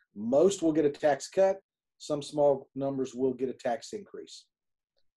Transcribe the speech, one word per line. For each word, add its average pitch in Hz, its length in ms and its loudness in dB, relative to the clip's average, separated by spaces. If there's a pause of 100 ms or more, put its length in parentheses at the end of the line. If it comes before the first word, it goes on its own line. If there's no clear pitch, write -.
(140)
Most 139 480 2
will 165 100 2
get 151 120 2
a 143 60 2
tax 143 380 -2
cut. 190 300 2 (400)
Some 147 240 -6
small 143 520 2
numbers 135 400 -4
will 127 200 0
get 123 140 -4
a 120 60 -8
tax - 380 -6
increase. - 540 -16 (680)